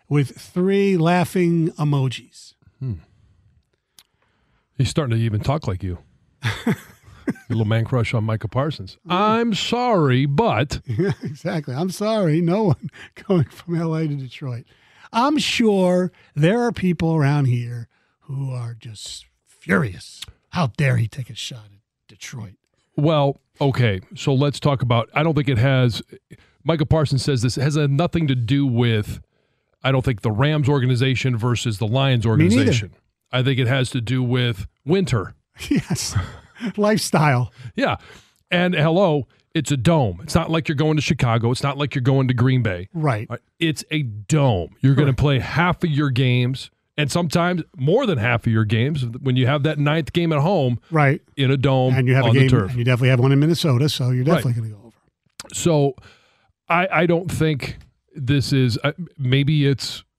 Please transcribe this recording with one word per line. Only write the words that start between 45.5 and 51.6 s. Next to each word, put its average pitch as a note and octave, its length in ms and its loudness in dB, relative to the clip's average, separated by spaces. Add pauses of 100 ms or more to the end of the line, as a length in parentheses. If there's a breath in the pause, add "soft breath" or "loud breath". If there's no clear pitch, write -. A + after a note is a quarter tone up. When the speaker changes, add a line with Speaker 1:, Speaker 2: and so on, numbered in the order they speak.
Speaker 2:
of E3+ 60 0
your D3 200 0
games, B2+ 600 0 (260)
and D3 160 -2
sometimes F3 500 0 (140)
more F3+ 300 0
than F3 120 0
half A#2 280 0
of A2+ 60 0
your A2 120 2
games B2 400 0 (160)
when C3 160 0
you B2+ 100 2
have C#3+ 180 0
that D3+ 140 -2
ninth D3 360 -2
game E3+ 180 0
at D3+ 80 0
home C#3 400 0 (100)
Speaker 1:
Right. D3+ 300 2 (160)
Speaker 2:
in C3 140 2
a C#3 80 2
dome C3 360 2